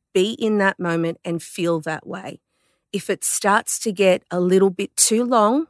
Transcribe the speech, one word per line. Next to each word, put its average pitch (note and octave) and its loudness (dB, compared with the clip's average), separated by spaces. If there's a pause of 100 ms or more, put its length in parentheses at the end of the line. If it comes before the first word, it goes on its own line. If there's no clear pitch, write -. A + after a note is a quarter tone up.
(140)
be F#3 2
in G#3+ 0
that G3 2
moment E3 -2
and E3+ -6
feel E3+ -4
that D#3 -8
way. - -12 (520)
If - -6
it F#3 -4
starts - 0
to A3 -4
get F#3 2
a F3+ -2
little F#3+ 4
bit G3 -8
too A3+ 2
long B3 2